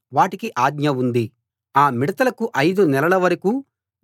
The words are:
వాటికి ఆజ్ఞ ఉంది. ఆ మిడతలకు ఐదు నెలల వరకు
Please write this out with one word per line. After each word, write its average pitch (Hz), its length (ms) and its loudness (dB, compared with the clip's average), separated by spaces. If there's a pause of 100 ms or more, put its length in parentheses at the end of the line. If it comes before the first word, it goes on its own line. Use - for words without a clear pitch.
(120)
వాటికి 190 460 -2
ఆజ్ఞ 143 300 0
ఉంది. 123 440 -2 (440)
ఆ 143 140 4
మిడతలకు 226 640 -2
ఐదు 185 260 2
నెలల 156 340 2
వరకు 180 480 -2 (400)